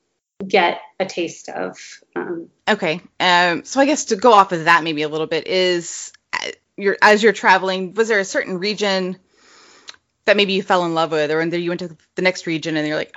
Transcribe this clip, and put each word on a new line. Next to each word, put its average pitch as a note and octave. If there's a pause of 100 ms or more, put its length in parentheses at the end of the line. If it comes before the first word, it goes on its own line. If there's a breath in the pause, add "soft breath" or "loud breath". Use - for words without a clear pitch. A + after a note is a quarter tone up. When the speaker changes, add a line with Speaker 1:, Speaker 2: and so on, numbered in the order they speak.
(460)
Speaker 1:
get F3+ (200)
a F#3+
taste -
of. F#3 (360)
Um, E3+ (200)
Speaker 2:
Okay. F3+ (180)
Um, F3
so -
I C#4+
guess C#4
to A3+
go A#3
off F#3+
of D#3+
that E3+
maybe D3+
a D3+
little D#3
bit D#3+
is, F3+ (200)
uh, - (300)
you're, G3
as G#3+
you're G#3
traveling, F#3+
was A3
there G#3+
a F#3+
certain F#3+
region F#3+ (1080 loud breath)
that G3+
maybe G3+
you F#3
fell F#3
in E3
love D#3+
with, D3+
or D#3+
then E3+
you E3+
went F3
to E3 (180)
the F#3
next F#3
region D#3+
and D3+
you're D#3
like, D3+